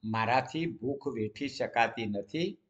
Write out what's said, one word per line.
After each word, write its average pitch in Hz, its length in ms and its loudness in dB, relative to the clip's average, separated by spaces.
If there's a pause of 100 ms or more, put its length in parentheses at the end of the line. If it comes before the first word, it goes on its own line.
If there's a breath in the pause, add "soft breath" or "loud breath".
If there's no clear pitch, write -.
મારાથી 117 600 2
ભૂખ 139 420 -4
વેઠી 113 400 -4
શકાતી 117 580 2
નથી 131 520 -2 (120)